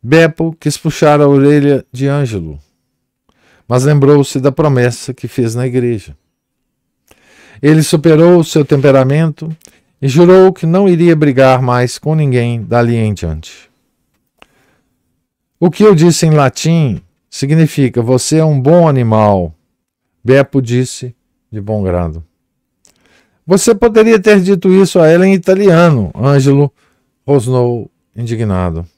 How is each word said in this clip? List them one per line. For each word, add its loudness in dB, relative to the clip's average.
Beppo 0
quis -6
puxar 0
a 2
orelha 2
de -6
Ângelo, -6
mas -2
lembrou-se 2
da -2
promessa -2
que -14
fez -6
na -6
igreja. -6
Ele 2
superou 2
o 0
seu -2
temperamento 0
e -4
jurou 4
que -10
não 0
iria 2
brigar 2
mais -2
com -6
ninguém -2
dali -2
em -2
diante. -10
"O -2
que -2
eu 6
disse 2
em 2
latim 0
significa: -2
'Você -2
é 0
um 0
bom 2
animal'", 0
Beppo 0
disse -6
de -12
bom -6
grado. -4
"Você 0
poderia 2
ter 2
dito 0
isso 2
a 4
ela 2
em 2
italiano", 2
Ângelo 0
rosnou -2
indignado. -6